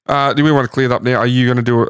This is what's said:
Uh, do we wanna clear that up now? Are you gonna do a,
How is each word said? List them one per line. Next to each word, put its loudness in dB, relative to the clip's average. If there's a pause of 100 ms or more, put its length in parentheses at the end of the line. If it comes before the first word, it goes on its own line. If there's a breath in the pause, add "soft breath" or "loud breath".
Uh, 0
do 0
we 2
wanna 2
clear -2
that 0
up -6
now? 0
Are 0
you 0
gonna 0
do 2
a, 0